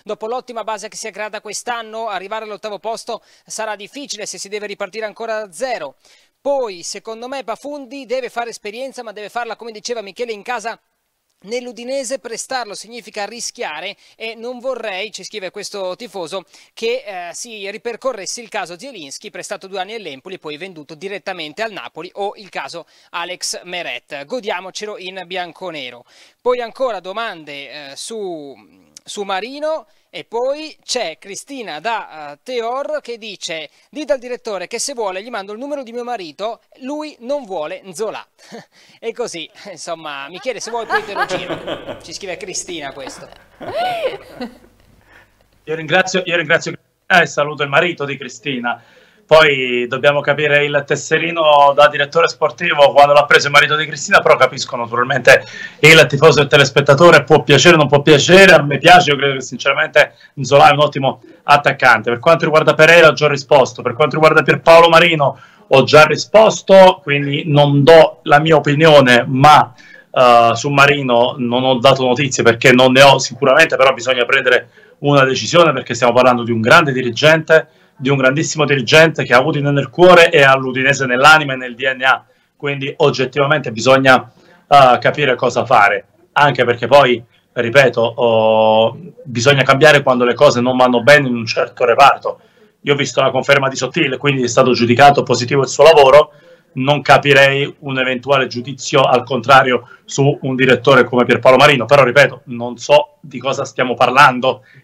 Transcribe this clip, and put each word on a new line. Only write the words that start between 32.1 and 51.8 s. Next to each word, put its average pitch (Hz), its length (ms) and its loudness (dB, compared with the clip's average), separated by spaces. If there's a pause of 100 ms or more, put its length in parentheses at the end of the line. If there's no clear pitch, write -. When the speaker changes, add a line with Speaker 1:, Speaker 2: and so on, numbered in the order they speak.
Speaker 1:
eh, 147 100 -20
Teor 262 580 -8
che 233 200 -16
dice: 170 500 -14 (220)
"Dite 294 220 -6
al 277 40 -6
direttore 226 480 -12
che 226 140 -10
se 269 160 -10
vuole 196 260 -8
gli 226 80 -16
mando 208 240 -12
il 220 60 -16
numero 277 240 -10
di 226 80 -20
mio 240 120 -12
marito, 214 580 -12 (180)
lui 294 400 -12
non 262 260 -8
vuole 180 380 -10
Nzola." 180 420 -12 (240)
<laughs> - 180 -20 (340)
E 226 120 -10
così, 170 360 -12 (200)
insomma, 156 580 -14
Michele, 190 320 -12
se 220 120 -14
vuoi 226 140 -10
poi 415 200 -4
te 403 80 -14
lo 359 120 -6
giro. 170 760 -12
Ci - 100 -20
scrive 175 260 -14
Cristina 165 540 -12
questo. 135 380 -18 (2250)
Speaker 2:
Io 151 120 -8
ringrazio, 165 500 -4
io 170 100 -6
ringrazio 165 380 -2
Cristina - 480 -2
e 160 60 0
saluto 147 360 -6
il 143 60 -6
marito 156 340 -4
di 139 140 -10
Cristina. 123 640 -10 (480)
Poi 135 580 2
dobbiamo 139 340 0
capire 147 440 0
il 143 220 -2
tesserino 156 880 2
da 147 120 6